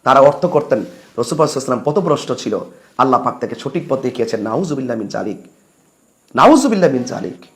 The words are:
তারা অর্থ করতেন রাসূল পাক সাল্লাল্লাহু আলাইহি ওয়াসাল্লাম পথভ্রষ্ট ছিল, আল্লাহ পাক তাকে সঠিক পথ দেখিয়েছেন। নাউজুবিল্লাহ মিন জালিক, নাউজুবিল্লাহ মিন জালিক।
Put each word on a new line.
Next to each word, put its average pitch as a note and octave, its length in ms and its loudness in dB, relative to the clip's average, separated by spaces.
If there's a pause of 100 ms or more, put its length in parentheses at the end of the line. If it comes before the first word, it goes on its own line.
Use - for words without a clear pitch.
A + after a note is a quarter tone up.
তারা C3 180 6
অর্থ C#3+ 260 6
করতেন C#3+ 320 0
রাসূল - 600 -6
পাক D3+ 120 2
সাল্লাল্লাহু C3 220 -4 (100)
আলাইহি D3 160 -2
ওয়াসাল্লাম E3 200 0
পথভ্রষ্ট - 140 -8
ছিল, G#2+ 260 -4 (400)
আল্লাহ C3 240 2
পাক B2 180 -4
তাকে A#2+ 140 -6
সঠিক D#3 340 -6
পথ C3+ 120 -2
দেখিয়েছেন। A#2 400 -4
নাউজুবিল্লাহ B2+ 560 -4
মিন G#2+ 120 -6
জালিক, G2+ 280 -8 (1000)
নাউজুবিল্লাহ G#3+ 560 6
মিন B2 120 -2
জালিক। - 540 -10